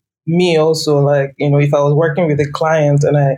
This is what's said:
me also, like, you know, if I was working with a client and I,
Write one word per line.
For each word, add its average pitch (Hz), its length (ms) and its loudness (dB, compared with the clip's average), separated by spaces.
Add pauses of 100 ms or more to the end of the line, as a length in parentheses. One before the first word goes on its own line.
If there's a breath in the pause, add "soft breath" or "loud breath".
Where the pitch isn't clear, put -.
(260)
me 170 300 0
also, 156 420 0
like, 143 400 0
you 147 100 -2
know, 143 120 2
if 147 120 0
I 147 80 0
was 147 140 0
working 156 320 0
with 147 140 -2
a 143 100 -2
client 151 540 0
and 147 120 0
I, 139 220 0